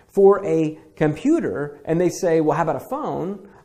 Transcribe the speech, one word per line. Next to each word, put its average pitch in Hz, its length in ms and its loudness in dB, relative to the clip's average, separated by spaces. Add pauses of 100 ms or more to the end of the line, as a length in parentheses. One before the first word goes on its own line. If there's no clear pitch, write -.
for 196 380 4
a 160 340 -2 (160)
computer 151 880 -2
and 165 160 -2
they 180 80 2
say, 165 320 0
"Well, 151 160 2
how 165 80 -2
about 156 140 -2
a 127 120 -12
phone?" 196 600 -8 (160)